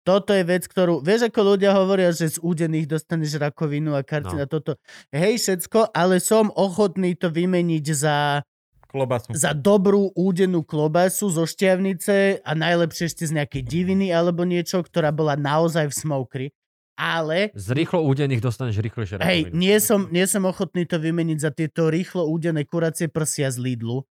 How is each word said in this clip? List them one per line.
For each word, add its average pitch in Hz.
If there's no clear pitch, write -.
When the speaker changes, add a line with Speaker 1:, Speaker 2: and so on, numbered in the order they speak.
Speaker 1:
Toto 196
je 196
vec, 175
ktorú, 170
vieš, 226
ako 202
ľudia 196
hovoria, 190
že 165
z -
údených 160
dostaneš 156
rakovinu 147
a 139
karcin 131
Speaker 2:
No. -
Speaker 1:
a 139
toto. 151
Hej, 190
všetko, 214
ale 180
som 214
ochotný 185
to 175
vymeniť 170
za 147
Speaker 3:
Klobasu. 127
Speaker 1:
za 151
dobrú 196
údenú 180
klobasu 170
zo 165
Šťavnice 196
a -
najlepšie 165
ešte -
z 156
nejakej 139
diviny 185
alebo 170
niečo, 175
ktorá 160
bola 151
naozaj 156
v 143
smokri. 135
Ale 165
Speaker 2:
Z 95
rýchlo 165
údených 135
dostaneš 117
rýchlejšie 104
Speaker 1:
hej, 175
Speaker 2:
rakovinu. -
Speaker 1:
nie 185
som, 208
nie 175
som 196
ochotný 185
to 175
vymeniť 165
za 151
tieto 160
rýchlo 170
údené 160
kuracie 165
prsia 151
z 127
Lidlu 123